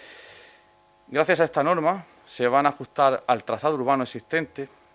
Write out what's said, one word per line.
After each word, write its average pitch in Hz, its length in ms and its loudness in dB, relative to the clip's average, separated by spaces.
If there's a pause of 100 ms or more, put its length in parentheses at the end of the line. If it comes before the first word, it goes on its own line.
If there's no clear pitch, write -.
(1080)
Gracias 156 340 0
a 165 40 4
esta 151 180 0
norma 170 420 0 (220)
se 123 220 -2
van 139 180 4
a 139 40 2
ajustar 135 580 0
al 117 160 0
trazado 143 320 -2
urbano 131 260 0
existente, 139 680 -6 (260)